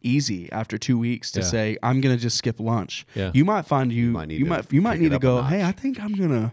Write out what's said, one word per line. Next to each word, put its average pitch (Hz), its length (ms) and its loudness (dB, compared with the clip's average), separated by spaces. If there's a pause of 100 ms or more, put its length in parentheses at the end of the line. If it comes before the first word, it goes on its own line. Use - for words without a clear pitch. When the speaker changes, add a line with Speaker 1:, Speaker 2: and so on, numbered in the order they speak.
Speaker 1:
easy 120 480 -2
after 110 260 -4
two 120 220 0
weeks 117 320 -2
to - 100 -4
Speaker 2:
Yeah. 92 60 -2
Speaker 1:
say, 107 340 0
"I'm 131 200 2
gonna 131 160 4
just 117 200 -2
skip - 220 -2
lunch." 113 560 -4
Speaker 2:
Yeah. 95 180 -2
Speaker 1:
You 135 120 6
might 196 220 0
find 131 260 0
you, 117 140 2
Speaker 3:
You 120 40 2
might 80 180 -4
need 78 120 -4
Speaker 1:
you 135 60 2
Speaker 3:
to 170 40 0
Speaker 1:
might, 147 220 -2
you 143 100 6
might 233 120 2
Speaker 3:
kick 165 80 -2
Speaker 1:
need 165 40 6
Speaker 3:
it 156 40 2
Speaker 1:
to 143 60 2
Speaker 3:
up 131 60 -2
a 131 40 2
Speaker 1:
go, 123 180 4
"Hey, 156 140 0
Speaker 3:
notch. 180 100 2
Speaker 1:
I 190 120 0
think 269 200 -4
I'm 208 140 -6
gonna 131 380 0